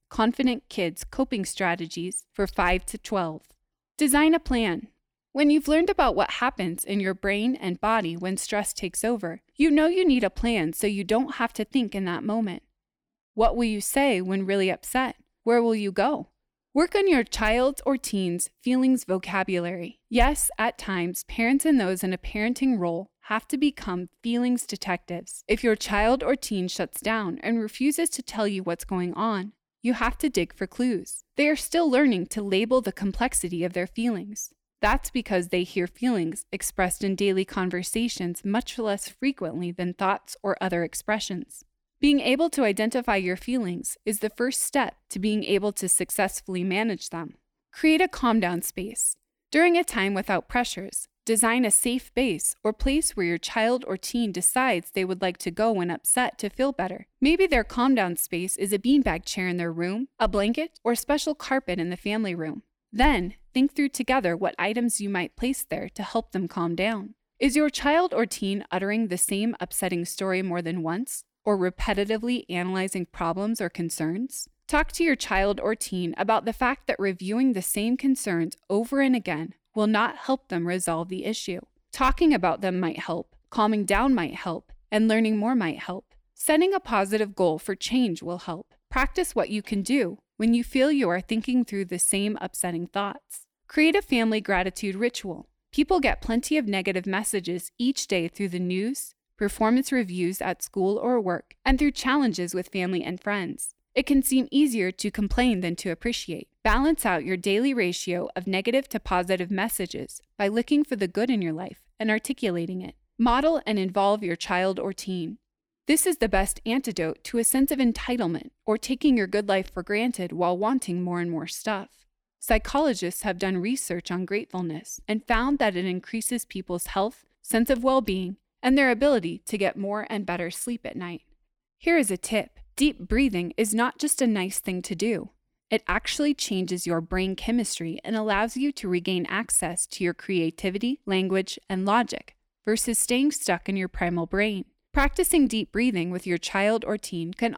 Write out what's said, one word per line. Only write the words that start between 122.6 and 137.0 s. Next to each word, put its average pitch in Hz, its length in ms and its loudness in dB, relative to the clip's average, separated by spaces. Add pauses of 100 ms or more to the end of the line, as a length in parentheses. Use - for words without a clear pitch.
have 185 180 -2
done 190 200 0
research 190 520 -4
on 180 140 -2
gratefulness 180 800 -6
and 214 200 -4
found 247 320 2
that 208 180 2
it 180 80 -2
increases 220 640 -4
people's 180 400 -8
health, 208 400 -4 (160)
sense 233 260 2
of 254 160 0
well-being, 196 520 0 (260)
and 254 140 6
their 269 140 6
ability 226 560 2
to 214 120 -4
get 196 180 0
more 202 340 -4
and 208 160 -4
better 175 240 -4
sleep - 340 -8
at - 120 -12
night. 175 260 -10 (560)
Here 339 180 2
is 220 140 2
a 180 60 0
tip. - 420 -4 (160)
Deep - 340 0
breathing 202 480 0
is 214 180 2
not 240 240 0
just 294 220 -2
a 254 60 4
nice 196 320 0
thing 180 240 -4
to - 120 -8
do. 202 360 -2 (400)
It 220 160 0
actually 285 480 0
changes 180 520 -4
your 165 140 0